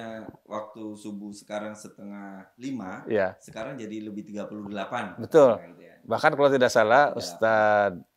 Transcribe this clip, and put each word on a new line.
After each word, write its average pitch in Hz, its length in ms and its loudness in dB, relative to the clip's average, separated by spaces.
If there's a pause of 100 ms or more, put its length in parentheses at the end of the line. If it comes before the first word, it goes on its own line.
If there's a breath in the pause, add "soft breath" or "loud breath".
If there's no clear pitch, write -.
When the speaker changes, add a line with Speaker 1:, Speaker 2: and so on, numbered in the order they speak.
(440)
Speaker 1:
waktu 107 500 -12
subuh 104 360 -12
sekarang 107 440 -10
setengah 101 800 -18
lima, 120 500 -10
Speaker 2:
Iya. 98 340 -2
Speaker 1:
sekarang 113 360 -14
jadi 110 280 -12
lebih 104 200 -12
tiga 101 240 -12
puluh 107 180 -12
delapan. 107 540 -10
Speaker 2:
Betul. 117 400 6
Speaker 1:
Nah, - 80 -16
gitu - 160 -20
ya. - 120 -20 (100)
Speaker 2:
Bahkan 113 280 2
kalau 143 160 4
tidak 127 220 4
salah, 123 400 6
Speaker 1:
Tiga - 80 -8
puluh - 0 -
delapan. - 160 -10
Speaker 2:
Ustadz, 107 640 4 (180)